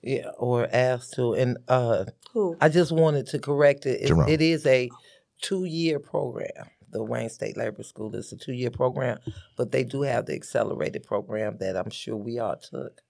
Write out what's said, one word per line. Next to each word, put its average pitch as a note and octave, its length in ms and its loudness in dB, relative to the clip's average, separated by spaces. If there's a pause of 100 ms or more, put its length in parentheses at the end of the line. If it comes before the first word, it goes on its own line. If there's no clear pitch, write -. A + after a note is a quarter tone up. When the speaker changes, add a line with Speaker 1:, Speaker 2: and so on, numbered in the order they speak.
Speaker 1:
Yeah, - 360 -4
or A#2+ 340 0
asked B2 440 0
to. A#2+ 180 0
And, B2 240 2 (100)
uh, A#2 380 2 (260)
Speaker 2:
Who? F#3+ 300 0
Speaker 1:
I D#3 80 8
just E3+ 240 4
wanted D#3 340 4
to - 120 -4
correct C#3+ 460 4
it. C3 180 -2
It, - 40 0
Speaker 3:
Jerome. C#3+ 220 6
Speaker 1:
it D3+ 120 4
is D#3+ 240 2
a B2+ 240 6 (520)
two-year E3 580 0
program. - 720 -6 (220)
The A2 120 -4
Wayne A#2 240 -4
State G#2+ 300 -8
Labor A2 260 -6
School G#2+ 320 -10
is - 160 -10
a - 60 -14
two-year B2 340 -4
program, B2+ 460 -2 (400)
but A#2+ 160 -4
they C3 100 2
do C3+ 200 -4
have B2 240 -2
the - 60 -4
accelerated - 720 -4
program G#2+ 560 -4
that F#2+ 160 -4
I'm F#2 140 -4
sure - 260 -10
we A#2 240 -6
all G#2 160 -2
took - 540 -14